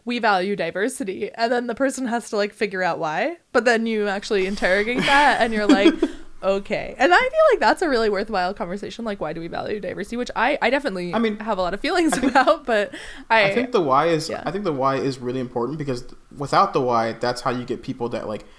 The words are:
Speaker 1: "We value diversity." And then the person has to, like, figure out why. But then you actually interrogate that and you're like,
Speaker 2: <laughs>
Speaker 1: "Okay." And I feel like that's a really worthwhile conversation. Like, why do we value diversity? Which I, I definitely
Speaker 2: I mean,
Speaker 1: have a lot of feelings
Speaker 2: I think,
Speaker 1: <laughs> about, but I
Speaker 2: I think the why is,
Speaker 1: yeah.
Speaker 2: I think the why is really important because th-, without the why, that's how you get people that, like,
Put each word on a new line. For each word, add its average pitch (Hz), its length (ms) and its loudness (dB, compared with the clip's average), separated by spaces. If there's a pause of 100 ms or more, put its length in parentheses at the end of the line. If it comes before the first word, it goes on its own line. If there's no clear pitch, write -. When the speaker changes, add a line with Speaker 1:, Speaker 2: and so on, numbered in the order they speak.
Speaker 1:
"We 240 160 -4
value 202 340 2
diversity." 185 800 -4
And 233 160 0
then 240 160 -2
the 240 80 -4
person 262 320 -2
has 226 240 -4
to, 226 60 -4
like, 202 180 0
figure 190 300 -4
out 160 160 -2
why. 180 380 -4 (140)
But 233 120 2
then 226 220 2
you 214 200 0
actually 196 400 0
interrogate 208 540 0
that 277 400 4
and 233 120 0
you're 214 140 0
like, 202 260 6 (260)
Speaker 2:
<laughs> - 240 -16
Speaker 1:
"Okay." 196 560 -2
And 269 140 6
I 370 60 8
feel 523 220 0 (120)
like 359 80 2
that's 254 220 4
a 339 60 2
really 226 220 2
worthwhile 196 440 -2
conversation. 196 520 -8
Like, 202 140 -6
why 156 120 -6
do 165 80 -10
we 165 80 -10
value - 320 -6
diversity? 196 380 -8
Which 240 180 -6
I, 262 260 0
I 220 80 4
definitely 196 440 -2
Speaker 2:
I 220 40 0
mean, 220 220 0
Speaker 1:
have 214 180 -4
a 185 40 0
lot 175 120 -2
of 196 60 -6
feelings 330 320 2
Speaker 2:
I 285 60 0
think, 254 140 0
Speaker 1:
<laughs> - 40 4
about, 302 300 4
but 208 280 0 (360)
I 226 200 6
Speaker 2:
I 196 40 0
think 247 180 -2
the 214 80 2
why 143 280 4
is, 160 200 0
Speaker 1:
yeah. - 180 -6
Speaker 2:
I 147 60 -4
think 202 120 -4
the 175 100 -2
why 135 220 0
is 127 220 -2
really 123 220 -4
important 127 380 -4
because 135 240 -4
th-, - 100 -16 (240)
without 156 380 2
the 151 80 2
why, 117 320 2
that's 123 260 -2
how 135 100 -2
you 123 140 -4
get 120 180 -6
people 120 280 -6
that, - 180 -6
like, 104 160 -8 (140)